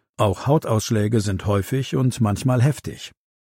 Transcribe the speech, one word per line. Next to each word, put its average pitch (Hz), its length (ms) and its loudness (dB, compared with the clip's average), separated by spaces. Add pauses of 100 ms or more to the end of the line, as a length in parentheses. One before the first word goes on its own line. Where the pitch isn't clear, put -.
(160)
Auch 104 300 0
Hautausschläge 113 760 2
sind 95 260 -4
häufig 104 500 -2
und 131 240 0
manchmal 120 420 2
heftig. - 480 -2 (500)